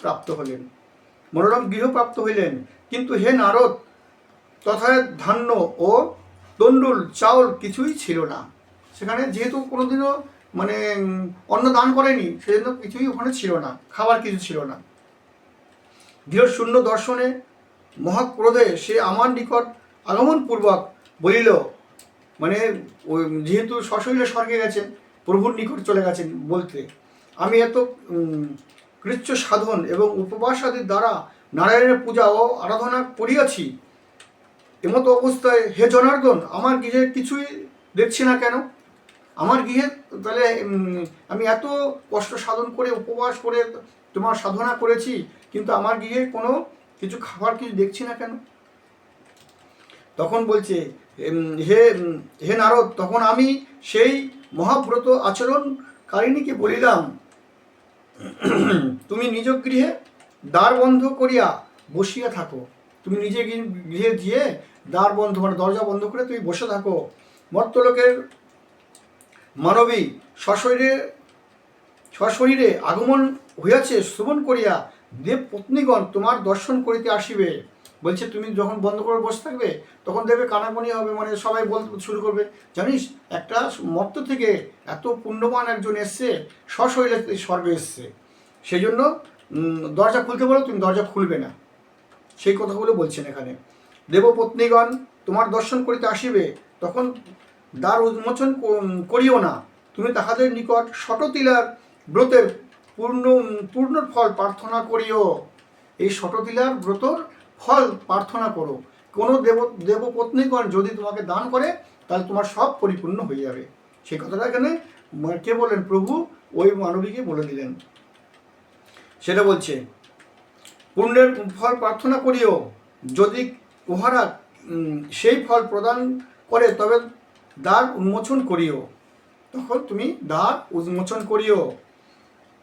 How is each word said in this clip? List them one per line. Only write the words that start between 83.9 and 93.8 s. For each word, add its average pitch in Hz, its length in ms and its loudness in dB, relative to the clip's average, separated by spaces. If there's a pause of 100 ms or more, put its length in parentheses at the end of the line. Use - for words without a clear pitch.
থেকে 233 480 -2 (160)
এত 156 220 -10
পুণ্যবান 233 580 -2
একজন 214 300 -4
এসছে, 208 520 -4 (200)
সশরীরে 233 680 0
স্বর্গে 175 340 -4
এসছে। 151 420 -6 (520)
সেই 180 160 -2
জন্য, 247 380 2 (320)
উম, 160 440 -6
দরজা 220 280 4
খুলতে 240 220 -4
বলো, 269 160 4
তুমি 240 180 -6
দরজা 190 240 0
খুলবে 180 360 -2
না।" 131 120 -8 (880)
সেই 196 180 0
কথাগুলো 208 380 0
বলছেন 151 320 -4
এখানে। 131 280 -12 (560)